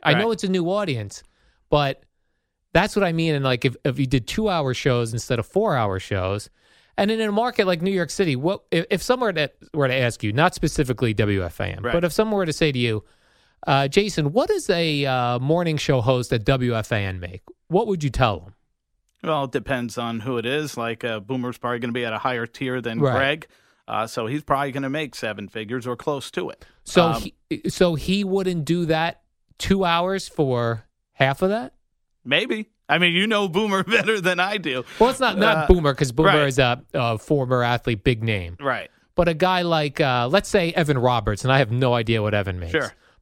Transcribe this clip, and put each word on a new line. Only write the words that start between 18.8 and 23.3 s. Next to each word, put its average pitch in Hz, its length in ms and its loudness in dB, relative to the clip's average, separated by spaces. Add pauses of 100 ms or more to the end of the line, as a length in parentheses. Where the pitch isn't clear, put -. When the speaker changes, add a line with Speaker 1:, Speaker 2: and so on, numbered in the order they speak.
Speaker 2:
Well, 151 220 -2
it 127 60 -8
depends 120 460 -4
on 117 220 -4
who 123 180 -4
it 113 80 -4
is. 143 320 -4
Like, 117 280 -6
uh, 110 160 -6
Boomer's 123 360 -6
probably 120 220 -4
gonna 120 140 -4
be 123 120 -4
at 113 80 -4
a 110 40 -4
higher 120 280 -4
tier 127 360 -6
than 113 180 -6
Speaker 1:
Right. 131 160 2
Speaker 2:
Greg. 139 320 0 (400)